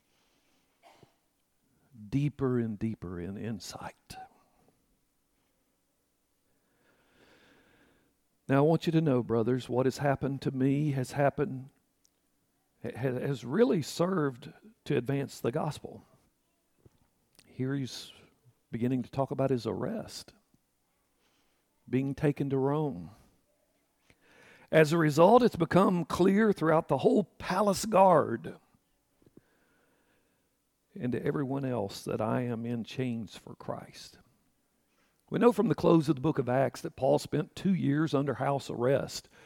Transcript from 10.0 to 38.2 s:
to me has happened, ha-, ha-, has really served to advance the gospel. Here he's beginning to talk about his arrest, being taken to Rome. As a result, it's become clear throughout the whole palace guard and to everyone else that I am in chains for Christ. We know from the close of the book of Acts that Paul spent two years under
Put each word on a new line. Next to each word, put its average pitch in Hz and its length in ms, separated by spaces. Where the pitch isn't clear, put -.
to 143 80
me 139 400
has 131 220
happened, 139 560
ha-, - 120
ha-, 123 320
has 135 160
really 208 380
served 156 680
to 143 120
advance 135 420
the 123 120
gospel. - 520
Here 131 280
he's - 380
beginning 123 300
to 110 80
talk 135 220
about 135 180
his 123 160
arrest, - 680
being 139 240
taken 147 380
to 139 60
Rome. 135 520
As 156 200
a 170 60
result, 170 440
it's 233 140
become 175 500
clear 196 460
throughout 160 360
the 143 100
whole 202 260
palace 190 460
guard 160 680
and 123 140
to - 120
everyone 135 400
else 113 380
that - 180
I 120 200
am 117 240
in 117 180
chains 117 580
for - 140
Christ. - 640
We 160 100
know 240 120
from 208 180
the 151 60
close 156 340
of 156 60
the 127 60
book 151 180
of 123 100
Acts 127 320
that 165 140
Paul 139 240
spent - 360
two 196 180
years 143 400
under 139 220